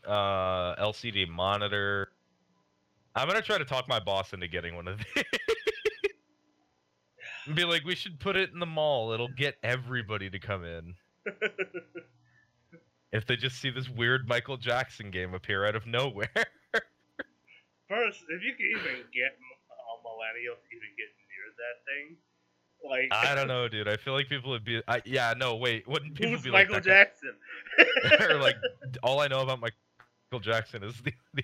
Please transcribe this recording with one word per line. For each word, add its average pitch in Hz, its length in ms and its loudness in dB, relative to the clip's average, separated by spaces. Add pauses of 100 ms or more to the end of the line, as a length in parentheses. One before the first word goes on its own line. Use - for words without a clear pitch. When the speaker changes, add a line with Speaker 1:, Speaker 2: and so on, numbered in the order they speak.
Speaker 1:
uh, 95 720 0
L 104 140 0
C 117 180 -8
D 98 140 0
monitor. 101 880 -2 (1000)
I'm 127 140 0
gonna 208 140 2
try 208 160 0
to 151 60 -2
talk 131 240 -2
my 120 120 2
boss 95 320 0
into 90 160 -8
getting 82 280 -6
one 87 120 -8
of 98 100 -8
these. - 300 -4
<laughs> - 60 -4 (2000)
And 151 100 -4
be 175 80 4
like, 170 200 2
"We 180 100 -2
should 170 260 -10
put 196 160 0
it 185 160 2
in 175 60 -12
the 175 80 -2
mall. 147 460 2
It'll 120 160 -2
get 131 340 -2
everybody 120 680 -2
to 98 80 -10
come 95 260 -6
in." 85 300 -12 (320)
Speaker 2:
<laughs> 196 80 -8 (1800)
Speaker 1:
If 107 140 -2
they 131 80 0
just 127 260 -4
see 139 100 -2
this 131 180 -8
weird 123 400 2
Michael 123 280 0
Jackson 120 540 -2
game 90 240 -4
appear 98 320 0
out 107 80 2
of 110 100 -4
nowhere. 117 480 -2
<laughs> - 40 -2 (1500)
Speaker 2:
First, 208 400 -2
if 170 160 -6
you 254 100 -2
can - 160 -2
even 135 320 -4 (100)
get 127 220 0
m-, - 240 -20 (140)
a 117 320 -12
millennial 113 500 -8
to 120 80 -20 (140)
even 110 200 -16
get 107 140 -10 (160)
near 101 320 -18
that 120 320 -10
thing, 147 260 -10 (720)
like 131 240 2
Speaker 1:
I 120 220 4
don't 139 140 0
know, 123 180 0
dude. 107 220 -2
I 107 80 2
feel 135 180 -4
like 135 140 0
people 135 240 -4
would 113 120 -4
be, 113 220 -2
I, 120 180 0
yeah, 120 320 2
no, 123 200 0
wait. 117 320 0
Wouldn't 151 260 -4
people 233 200 0
Speaker 2:
Who's 139 80 -6
Speaker 1:
be 131 100 -4
Speaker 2:
Michael 196 220 6
Speaker 1:
like, 196 100 0
That 190 340 8
Speaker 2:
Jackson? - 160 -12 (420)
<laughs> - 540 8
Speaker 1:
<laughs> - 0 -
Or, 156 100 4
like, - 140 6 (480)
all 135 160 4
I 147 80 4
know 135 140 0
about 131 180 0
Michael - 840 -10
Jackson 110 440 -2
is 113 180 -10
the, 147 100 -4 (220)
the 131 80 -2